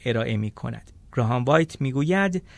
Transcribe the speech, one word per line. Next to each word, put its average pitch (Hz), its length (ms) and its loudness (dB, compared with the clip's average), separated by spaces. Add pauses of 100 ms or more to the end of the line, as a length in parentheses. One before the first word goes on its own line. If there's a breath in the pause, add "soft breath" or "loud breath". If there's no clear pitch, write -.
ارائه 113 320 0
می‌کند. 107 540 -8 (220)
گراهام 123 320 0
وایت 156 360 2
می‌گوید 175 640 0 (160 loud breath)